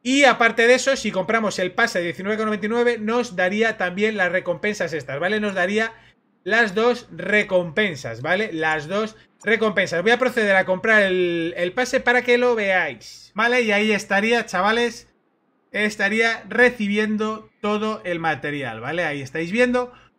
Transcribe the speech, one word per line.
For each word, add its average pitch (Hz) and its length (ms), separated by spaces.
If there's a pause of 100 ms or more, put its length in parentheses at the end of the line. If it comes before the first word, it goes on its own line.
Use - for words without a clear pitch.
y 269 220
aparte 233 460
de 247 60
eso, 254 200
si 220 160
compramos 208 480
el 180 140
pase 226 260
de 175 60
diecinueve 185 320
con 214 100
noventa 214 200
y - 20
nueve, 240 320
nos 226 340
daría 208 420
también 202 400
las 185 140
recompensas 180 640
estas, 139 260
¿vale? 196 220
Nos 208 140
daría 208 380 (520)
las 214 300
dos 240 360
recompensas, 175 1120
¿vale? 185 300
Las 156 340
dos 208 300 (260)
recompensas. 196 600
Voy 220 100
a 240 60
proceder 220 380
a 185 80
comprar 208 380
el, 175 540
el 180 160
pase 247 280
para 247 220
que 247 160
lo 247 160
veáis, 185 800
¿vale? 240 280
Y 214 100
ahí 214 200
estaría, 214 540
chavales, 220 600 (640)
estaría 214 760
recibiendo 214 1000 (100)
todo 214 440
el 175 140
material, 147 640
¿vale? 160 240
Ahí 143 160
estáis 160 320
viendo 247 400 (260)